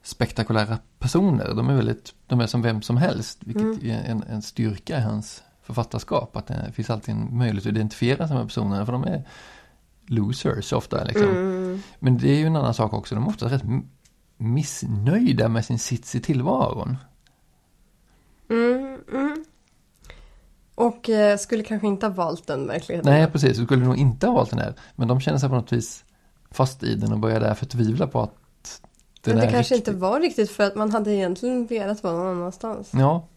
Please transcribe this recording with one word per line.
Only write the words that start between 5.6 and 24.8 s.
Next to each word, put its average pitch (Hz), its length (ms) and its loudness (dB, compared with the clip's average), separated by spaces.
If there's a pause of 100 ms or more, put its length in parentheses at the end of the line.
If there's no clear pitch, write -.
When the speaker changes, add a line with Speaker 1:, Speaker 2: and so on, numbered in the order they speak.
Speaker 1:
författarskap, - 720 -4
att - 100 -8
det - 260 -6
finns - 160 -8
alltid 110 260 -4
en 113 220 -4
möjlighet 110 280 0
att 123 60 0
identifiera 117 560 0
sig 143 100 -2
med 113 80 -2
personerna, 101 400 -2
för 120 80 -4
de 127 100 -2
är 147 240 -4 (800)
losers 110 680 -2
ofta, - 300 -4
liksom. 208 260 2
Speaker 2:
Mm. 185 520 -2 (180)
Speaker 1:
Men 127 180 4
det 127 120 2
är 139 100 6
ju 156 80 2
en 160 80 2
annan 127 180 0
sak 110 200 0
också. 107 220 -6
De 107 80 0
är - 40 0
ofta 214 220 -4
rätt 135 140 0
m-, 117 240 -2 (500)
missnöjda 120 1120 2
med 113 160 0
sin 120 140 -2
sits - 360 -6
i 123 60 0
tillvaron. 139 760 0 (1500)
Speaker 2:
Mm, 247 500 2 (120)
mm. 294 340 -4 (1300)
Och, 233 340 0
eh, 208 280 6
skulle 214 260 -2
kanske 214 240 -2
inte 202 180 0
ha 208 80 0
valt 170 340 -4
den 139 200 -4
verkligheten. 156 460 0
Speaker 1:
Nej, 156 180 8
precis. 135 260 2
Du 117 80 0
skulle 127 200 4
nog 127 120 4
inte 135 300 2
ha 247 60 4
valt 120 160 4
den 117 100 -2
här. 110 140 -4 (220)